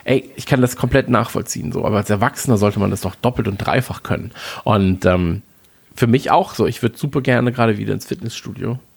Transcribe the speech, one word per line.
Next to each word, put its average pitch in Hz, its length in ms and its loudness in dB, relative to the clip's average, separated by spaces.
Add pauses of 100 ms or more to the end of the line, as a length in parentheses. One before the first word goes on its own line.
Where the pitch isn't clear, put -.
Ey, - 320 0
ich - 120 -14
kann 131 140 2
das 123 140 2
komplett 131 340 2
nachvollziehen, - 600 -2
so, - 140 -4
aber 98 140 2
als 104 120 0
Erwachsener 110 460 0
sollte 104 240 2
man 98 100 2
das 98 120 -4
doch - 120 -4
doppelt 120 320 -2
und 101 120 -2
dreifach - 440 -2
können. - 300 -4 (320)
Und, 95 420 2
ähm, 90 360 2 (520)
für 123 120 2
mich 120 240 2
auch 175 240 2
so, 104 120 2
ich - 160 -4
würd 117 140 0
super 143 240 -4
gerne 123 320 2
gerade 113 240 0
wieder 104 160 -4
ins 104 140 -6
Fitnessstudio. 113 720 -8 (180)